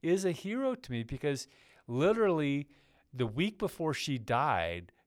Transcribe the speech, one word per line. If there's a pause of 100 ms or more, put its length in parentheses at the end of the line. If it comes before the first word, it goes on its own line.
is
a
hero
to
me
because (400)
literally (460)
the
week
before
she
died, (160)